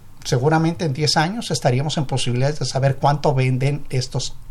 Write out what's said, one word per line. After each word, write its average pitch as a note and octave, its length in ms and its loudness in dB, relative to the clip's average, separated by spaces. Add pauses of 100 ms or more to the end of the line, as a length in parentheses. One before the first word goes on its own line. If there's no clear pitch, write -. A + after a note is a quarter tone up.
(240)
seguramente D#3+ 600 2
en C#3+ 80 0
diez D3 240 0
años F#3 340 0
estaríamos C#3 460 0
en - 80 0
posibilidades C3 540 0
de B2+ 80 -2
saber C3 300 0
cuánto D3 380 2
venden C3 540 0
estos, - 460 -4 (160)